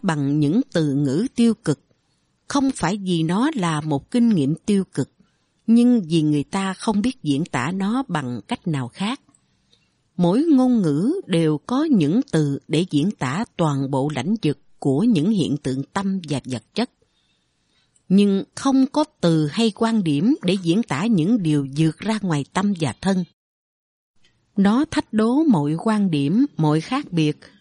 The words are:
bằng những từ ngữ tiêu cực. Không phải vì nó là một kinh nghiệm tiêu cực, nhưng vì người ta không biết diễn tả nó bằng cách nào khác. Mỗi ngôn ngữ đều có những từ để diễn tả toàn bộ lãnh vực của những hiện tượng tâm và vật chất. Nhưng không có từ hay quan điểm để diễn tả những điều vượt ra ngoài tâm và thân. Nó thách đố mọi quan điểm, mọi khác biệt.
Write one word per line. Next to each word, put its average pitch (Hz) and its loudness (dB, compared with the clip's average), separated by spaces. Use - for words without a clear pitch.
bằng 151 0
những 151 2
từ 151 0
ngữ 147 0
tiêu 233 2
cực. - -4
Không 269 0
phải 196 -4
vì 180 0
nó 196 0
là 170 -2
một 151 -4
kinh 240 2
nghiệm 160 2
tiêu 196 2
cực, - -6
nhưng 240 4
vì 160 0
người 147 2
ta 196 -4
không 208 -2
biết 254 -4
diễn 143 -2
tả 135 -4
nó 202 -2
bằng 156 -6
cách - -8
nào 139 -4
khác. 220 -6
Mỗi 208 2
ngôn 254 4
ngữ 185 0
đều 160 0
có 269 -2
những 208 2
từ 147 0
để 170 0
diễn 156 0
tả 156 -4
toàn 139 -2
bộ 139 -2
lãnh 143 -2
vực - -2
của 139 0
những 208 2
hiện 147 0
tượng 131 -6
tâm 196 -4
và 139 -4
vật 123 -8
chất. 233 -4
Nhưng 196 2
không 269 2
có 302 -2
từ 160 2
hay 214 -2
quan 226 -2
điểm 160 2
để 180 0
diễn 175 0
tả 151 -4
những 208 0
điều 147 0
vượt 156 0
ra 214 -4
ngoài 151 -2
tâm 202 -2
và 135 -4
thân. 185 -2
Nó 208 2
thách - -6
đố 233 2
mọi 156 2
quan 208 0
điểm, 156 2
mọi 156 2
khác 254 -6
biệt. 156 0